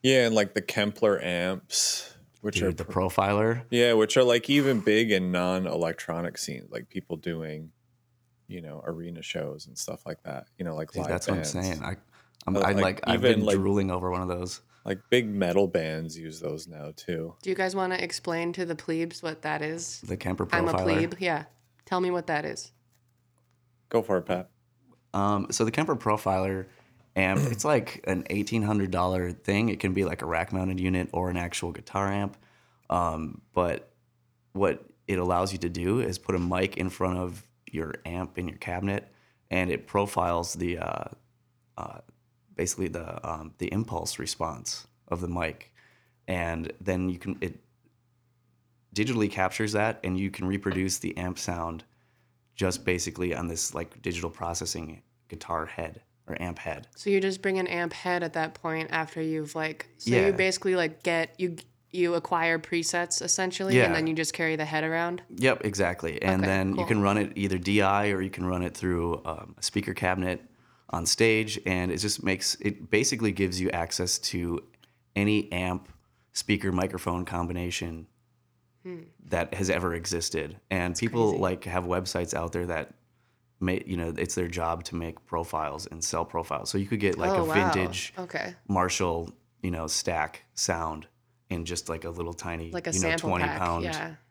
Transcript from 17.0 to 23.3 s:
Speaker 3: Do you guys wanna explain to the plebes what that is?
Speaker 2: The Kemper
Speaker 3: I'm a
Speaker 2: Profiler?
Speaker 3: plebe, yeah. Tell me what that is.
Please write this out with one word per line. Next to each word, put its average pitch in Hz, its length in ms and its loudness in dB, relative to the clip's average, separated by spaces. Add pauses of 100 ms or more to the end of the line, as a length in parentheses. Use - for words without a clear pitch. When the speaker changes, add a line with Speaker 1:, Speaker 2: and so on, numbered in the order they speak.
Speaker 3:
Do 190 80 -4
you 185 60 0
guys 190 200 0
wanna 185 200 0
explain 170 580 -2
to 185 100 -2
the 170 100 -2
plebes 165 480 -4
what 160 200 -6
that 151 200 -2
is? 165 420 -8
Speaker 2:
The 98 120 -4
Kemper 92 340 -2
Speaker 3:
I'm 87 180 4
a - 60 2
Speaker 2:
Profiler? - 0 -
Speaker 3:
plebe, 92 460 2
yeah. 160 240 0 (400)
Tell 180 160 -2
me 185 100 2
what 175 160 -2
that 156 180 -2
is. - 280 -8 (1160)